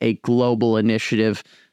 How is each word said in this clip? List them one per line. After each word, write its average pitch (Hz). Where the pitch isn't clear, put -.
a 117
global 120
initiative 110